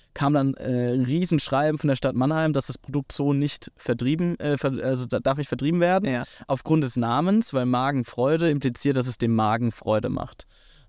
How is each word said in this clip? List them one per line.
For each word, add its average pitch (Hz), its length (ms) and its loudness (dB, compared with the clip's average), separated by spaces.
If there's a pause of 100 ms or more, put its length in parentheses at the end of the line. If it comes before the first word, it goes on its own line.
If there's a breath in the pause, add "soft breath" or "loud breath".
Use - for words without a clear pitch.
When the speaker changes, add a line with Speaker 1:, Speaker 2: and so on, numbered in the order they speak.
(120)
Speaker 1:
kam 143 200 2
dann, 139 220 2
äh, 123 400 -2
ein 131 100 2
Riesenschreiben 151 720 0
von 151 100 0
der 135 80 2
Stadt 127 180 -2
Mannheim, 156 380 2
dass 139 140 -2
das 127 120 -10
Produkt 139 340 -6
so 143 200 0
nicht 143 440 -2
vertrieben, 151 640 -2
äh, 143 180 0
ver-, 135 240 -2
also 127 240 -2
da-, - 140 -2
darf 135 180 0
nicht 147 100 -6
vertrieben 156 320 0
werden, 180 280 2
Speaker 2:
Ja. 123 160 -2 (220 loud breath)
Speaker 1:
aufgrund 151 380 2
des 123 120 -4
Namens, 139 580 2
weil 123 120 0
Magenfreude 135 840 0
impliziert, 139 460 0
dass 127 100 0
es 123 120 -6
dem 113 160 2
Magen 110 360 2
Freude 107 380 -2
macht. - 380 -8 (420 soft breath)